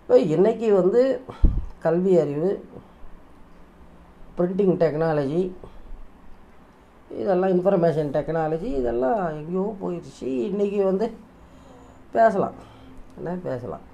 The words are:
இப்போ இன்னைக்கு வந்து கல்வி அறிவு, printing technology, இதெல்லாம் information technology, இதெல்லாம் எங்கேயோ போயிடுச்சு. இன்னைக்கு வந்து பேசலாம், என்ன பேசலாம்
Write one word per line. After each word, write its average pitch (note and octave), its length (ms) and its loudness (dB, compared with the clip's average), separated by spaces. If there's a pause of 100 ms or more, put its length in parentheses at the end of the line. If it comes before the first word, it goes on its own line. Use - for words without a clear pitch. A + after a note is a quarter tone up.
இப்போ B3 180 6
இன்னைக்கு G#3+ 540 2
வந்து A3 480 4 (580)
கல்வி F3 400 2
அறிவு, D3+ 500 -2 (1700)
printing F#3 420 2
technology, D#3+ 720 0 (1600)
இதெல்லாம் F#3+ 380 0
information E3+ 640 2
technology, D#3+ 600 -2
இதெல்லாம் F3 560 -2
எங்கேயோ F3+ 520 -6
போயிடுச்சு. E3+ 420 -10
இன்னைக்கு G#3 640 -2
வந்து G3 260 0 (1000)
பேசலாம், G3+ 460 2 (600)
என்ன F3 260 -8
பேசலாம் A#2 500 -8